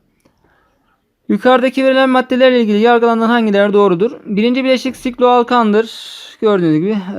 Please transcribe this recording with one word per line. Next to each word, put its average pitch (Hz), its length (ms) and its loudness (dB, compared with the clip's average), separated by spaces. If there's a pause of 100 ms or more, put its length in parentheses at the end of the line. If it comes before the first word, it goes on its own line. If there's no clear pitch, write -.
(1300)
Yukarıdaki 254 540 0
verilen 262 260 2
maddelerle 254 520 2
ilgili 208 160 0
yargılanan 233 500 2
hangileri 208 460 0
doğrudur? 202 380 2 (140)
Birinci 233 380 -2
bileşik 262 320 -2
sikloalkandır. 240 960 0 (500)
Gördüğünüz 180 380 0
gibi, 208 180 -2 (220)